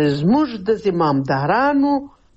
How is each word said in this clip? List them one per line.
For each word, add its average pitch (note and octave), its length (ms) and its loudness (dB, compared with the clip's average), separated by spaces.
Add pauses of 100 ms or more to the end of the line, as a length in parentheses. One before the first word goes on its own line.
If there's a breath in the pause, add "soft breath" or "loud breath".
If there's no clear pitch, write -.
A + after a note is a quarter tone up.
(200)
زموږ B3+ 280 2 (180)
د A3 60 0
زمامدارانو F#3+ 1400 0 (280 loud breath)